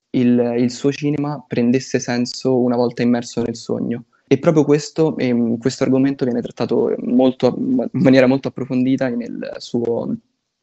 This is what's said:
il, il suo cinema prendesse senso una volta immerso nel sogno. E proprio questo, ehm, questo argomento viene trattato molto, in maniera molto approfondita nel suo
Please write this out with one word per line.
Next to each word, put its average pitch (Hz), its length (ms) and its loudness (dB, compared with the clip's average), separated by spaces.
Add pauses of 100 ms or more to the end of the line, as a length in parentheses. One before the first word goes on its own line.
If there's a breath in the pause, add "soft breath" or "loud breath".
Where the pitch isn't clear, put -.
(120)
il, 120 460 2
il 123 140 0
suo 143 200 -2
cinema 147 540 -4
prendesse 123 540 0
senso 123 600 -2
una 123 160 2
volta 120 260 0
immerso 120 400 -2
nel 117 140 -4
sogno. 117 500 -6 (220)
E 135 120 2
proprio 156 240 4
questo, 147 540 0
ehm, 120 400 0
questo 131 260 -2
argomento 131 420 2
viene 120 160 -2
trattato 120 580 -2
molto, 127 580 2
in 127 340 -2
maniera 131 340 6
molto 135 220 2
approfondita 131 600 -2
nel 120 480 -8
suo 120 580 -4 (480)